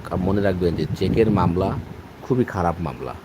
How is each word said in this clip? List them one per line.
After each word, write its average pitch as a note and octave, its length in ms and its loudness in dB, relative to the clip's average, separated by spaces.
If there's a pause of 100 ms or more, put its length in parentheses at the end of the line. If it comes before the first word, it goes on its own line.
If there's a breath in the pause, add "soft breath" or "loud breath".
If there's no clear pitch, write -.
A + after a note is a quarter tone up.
কা-, F2+ 140 -4
মনে G2 240 2
রাখবেন F2+ 340 2
যে D#2+ 100 0 (120)
চেকের G#2+ 320 4
মামলা F#2 420 2 (500)
খুবই B2+ 220 2
খারাপ E2+ 360 0
মামলা। B1+ 340 -6 (100)